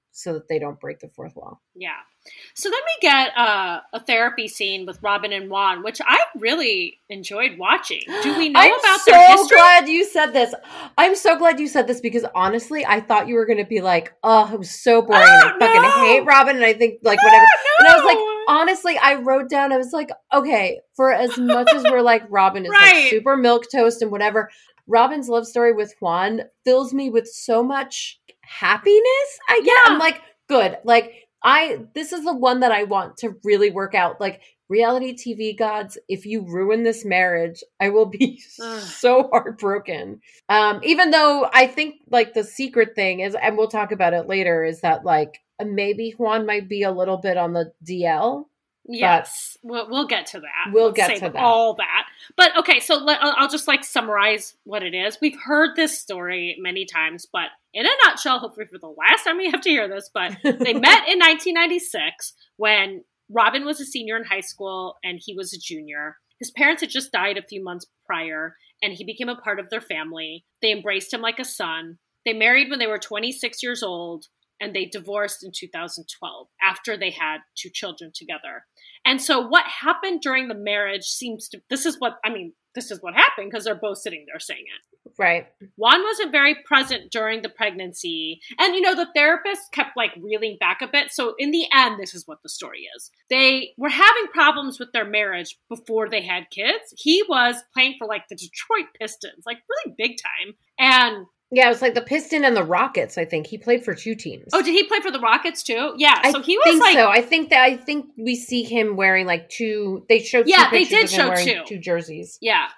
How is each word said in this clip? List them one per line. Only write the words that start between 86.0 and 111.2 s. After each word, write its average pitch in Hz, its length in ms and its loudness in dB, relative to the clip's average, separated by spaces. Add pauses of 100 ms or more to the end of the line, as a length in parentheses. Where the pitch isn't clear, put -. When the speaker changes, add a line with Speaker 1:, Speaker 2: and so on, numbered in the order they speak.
Speaker 2:
wasn't 427 280 -6
very 294 240 2 (100)
present 262 460 -2
during 220 320 -6
the 220 60 -12
pregnancy. 175 920 -8 (180)
And, 359 140 0
you 370 80 -4
know, 370 140 0
the 339 200 -6
therapist 339 560 -2
kept, 277 240 -6
like, 226 240 -4
reeling 208 400 -8
back 185 220 -4
a 254 60 -8
bit. 285 240 -4
So 240 260 -6
in 285 140 -6
the 330 200 -4
end, 247 280 2
this 185 160 -14
is 170 120 -18
what 302 140 -20
the - 80 -18
story - 380 -16 (100)
is. - 140 -20 (180)
They 262 480 0
were 277 120 -6
having 403 440 4
problems 285 460 0
with 240 120 -16
their 226 140 -4
marriage 202 500 -6 (140)
before 220 400 -6
they 208 140 -4
had 180 260 -8
kids. 262 480 -6
He 349 320 -2
was 240 260 0 (160)
playing 262 280 -2
for, 226 80 -10
like, 208 200 -10
the 208 80 -20
Detroit 320 520 -8 (120)
Pistons, - 460 -16
like, 240 140 -14 (100)
really 587 260 -10
big 240 220 -6
time. 190 380 -12 (240)
And 240 480 2 (240)
Speaker 1:
Yeah, 247 160 6
it - 20 4
was, 240 140 -2
like, 240 100 0
the 233 80 -2
Piston 302 420 -4
and 247 140 2
the 185 60 -2
Rockets, 180 560 -4
I 170 40 -6
think. 160 220 -6
He 214 140 -16
played 240 260 -2
for 202 80 -6
two 220 220 -10
teams. - 360 -16
Speaker 2:
Oh, 349 120 0
did 311 80 -2
he 370 120 2
play 427 160 -4
for 381 120 -6
the 262 80 -8
Rockets 240 420 -2
too? 254 340 -6
Yeah, 285 260 4
Speaker 1:
I 277 100 4
Speaker 2:
so 285 100 -4
he 359 160 -2
was, 494 80 4
Speaker 1:
think 330 160 4
Speaker 2:
like 392 140 6
Speaker 1:
so. 226 120 6
I 208 140 4
think 320 300 -4
that, 262 120 6
I 262 140 2
think 294 300 -8 (100)
we 240 180 -6
see 240 280 -6
him 220 340 -2
wearing, 190 300 0
like, 170 220 -4
two, 208 600 -6
they 226 100 6
showed 233 280 0
two - 20 4
Speaker 2:
Yeah, 349 220 6
they 226 80 4
Speaker 1:
pictures 339 100 0
Speaker 2:
did 427 160 2
Speaker 1:
of - 60 -4
him 381 80 0